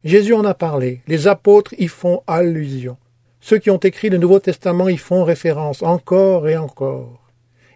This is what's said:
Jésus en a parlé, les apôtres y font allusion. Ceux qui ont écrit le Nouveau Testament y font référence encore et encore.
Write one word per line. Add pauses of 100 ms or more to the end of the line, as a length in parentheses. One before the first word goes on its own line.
Jésus
en
a
parlé,
les
apôtres
y
font
allusion. (420)
Ceux
qui
ont
écrit
le
Nouveau
Testament
y
font
référence
encore
et
encore. (460)